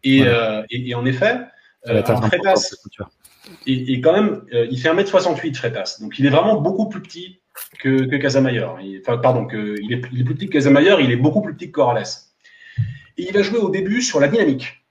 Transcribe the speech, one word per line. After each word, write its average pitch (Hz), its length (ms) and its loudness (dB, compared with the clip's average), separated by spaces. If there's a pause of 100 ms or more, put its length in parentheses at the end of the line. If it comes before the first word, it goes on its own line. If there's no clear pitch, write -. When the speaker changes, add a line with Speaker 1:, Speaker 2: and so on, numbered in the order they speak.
Speaker 1:
Et, 135 160 4
Speaker 2:
Voilà. 117 400 4
Speaker 1:
euh, 107 120 -6
et, 123 200 -8
et 120 40 -6
en 120 100 -4
effet, 196 340 0 (460)
Speaker 2:
Ça 117 80 -4
va - 20 2
Speaker 1:
euh, 107 60 4
Speaker 2:
être 117 100 0
Speaker 1:
alors 110 140 0
Speaker 2:
important 110 40 2
Speaker 1:
Freitas, 180 240 2
Speaker 2:
pour - 20 6
la - 280 -2
ceinture. - 280 -16 (560)
Speaker 1:
et, 131 260 -2
et 123 80 0
quand 160 120 4
même, 208 300 0 (120)
euh, 117 160 2
il 123 80 -4
fait 160 100 0
un 165 60 2
mètre 196 160 0
soixante-huit, 165 460 0
Freitas. - 440 -6
Donc - 200 -12
il 139 60 4
est 143 40 6
vraiment 160 300 2
beaucoup 196 280 -2
plus - 140 -12
petit 180 380 -18 (400)
que, 131 240 0
que 135 120 -2
Casamayor. 127 640 0
Il, 98 200 -14
enfin, 120 180 -2
pardon, 123 280 2
que, 104 360 -6
il 110 100 -6
est, 123 100 -4 (100)
il 123 80 -4
est 123 40 2
plus - 120 -2
petit 196 100 -8
que - 60 -8
Casamayor, 147 480 6
il 127 100 2
est 120 60 0
beaucoup 202 260 2
plus 165 120 -8
petit 170 120 -14
que - 60 -16
Corrales. 117 320 0 (1120)
Et 180 120 -6
il 196 40 -8
va 202 100 2
jouer 233 160 -2
au 190 120 0
début 196 320 -2
sur 160 160 -2
la 139 80 4
dynamique. 156 640 -2